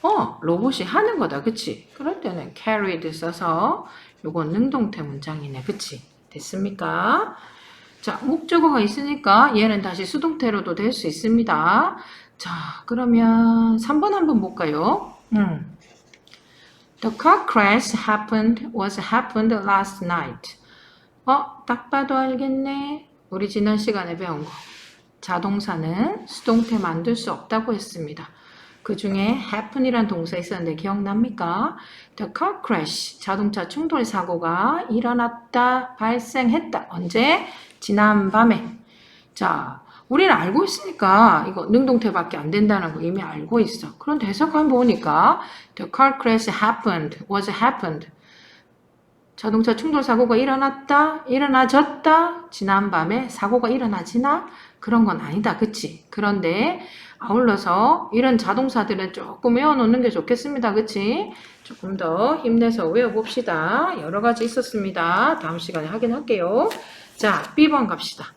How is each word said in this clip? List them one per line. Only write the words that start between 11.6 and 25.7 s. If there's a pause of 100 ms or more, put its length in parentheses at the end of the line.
자, (360)
그러면
삼
번
한번
볼까요? (200)
음. (1200)
The
car
crash
happened,
was
happened
last
night. (680)
어,
딱
봐도
알겠네. (220)
우리
지난
시간에
배운
거. (680)
자동사는